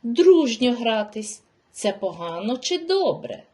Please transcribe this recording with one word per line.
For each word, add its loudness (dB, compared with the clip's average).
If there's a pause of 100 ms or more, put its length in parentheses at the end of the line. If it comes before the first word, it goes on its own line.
Дружньо 4
гратись — -4 (300)
це -2
погано -6
чи -4
добре? -2